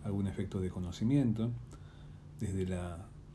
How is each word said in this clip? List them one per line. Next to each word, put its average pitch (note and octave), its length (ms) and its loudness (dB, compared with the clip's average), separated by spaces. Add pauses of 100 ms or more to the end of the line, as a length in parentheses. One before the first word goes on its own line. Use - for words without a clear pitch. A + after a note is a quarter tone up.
algún G2+ 220 2
efecto F#2+ 340 0
de F2+ 100 2
conocimiento, A2 800 4 (880)
desde F#2+ 260 0
la F2+ 400 -2 (280)